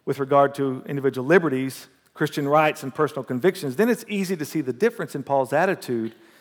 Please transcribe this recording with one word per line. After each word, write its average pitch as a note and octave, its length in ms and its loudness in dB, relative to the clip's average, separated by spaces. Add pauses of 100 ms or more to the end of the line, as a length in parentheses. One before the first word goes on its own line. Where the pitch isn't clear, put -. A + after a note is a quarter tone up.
with C#3 140 -4
regard C#3 380 4
to C3+ 300 -2
individual C3+ 400 -2
liberties, C3+ 640 2 (240)
Christian D3 340 -2
rights, D3+ 360 2
and - 120 -8
personal C#3+ 300 -2
convictions, C#3 520 0
then A3 120 2
it's A3+ 180 0
easy G3 300 -2
to D3+ 80 -4
see D#3 160 -4
the B2+ 120 -4
difference F#3 420 -2
in C#3 80 -6
Paul's C3+ 300 0
attitude C3+ 600 0 (260)